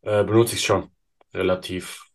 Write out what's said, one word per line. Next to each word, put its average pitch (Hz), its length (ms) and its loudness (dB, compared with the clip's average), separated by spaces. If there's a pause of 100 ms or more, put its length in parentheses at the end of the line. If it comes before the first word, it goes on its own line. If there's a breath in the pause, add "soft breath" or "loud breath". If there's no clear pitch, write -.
äh, 104 220 0
benutze 110 320 2
ich's - 80 -6
schon 95 260 0 (440)
relativ 92 800 -4